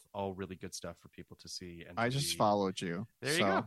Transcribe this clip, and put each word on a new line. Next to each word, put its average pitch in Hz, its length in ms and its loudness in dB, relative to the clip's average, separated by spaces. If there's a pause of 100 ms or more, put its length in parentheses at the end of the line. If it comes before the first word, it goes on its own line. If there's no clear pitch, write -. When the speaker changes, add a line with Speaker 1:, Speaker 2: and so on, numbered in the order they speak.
(140)
Speaker 1:
all 98 220 -2
really 92 200 -6
good - 200 -10
stuff 87 240 -10
for - 100 -20
people - 320 -16
to 87 80 -16
see. 85 400 -10
And 90 100 -4
Speaker 2:
I 117 100 4
Speaker 1:
to 131 100 0
Speaker 2:
just 139 140 0
Speaker 1:
be - 40 -2
Speaker 2:
followed 104 420 4
you. 92 280 -2 (120)
Speaker 1:
There 131 140 -2
you 165 60 2
Speaker 2:
So, - 60 4
Speaker 1:
go. 98 220 4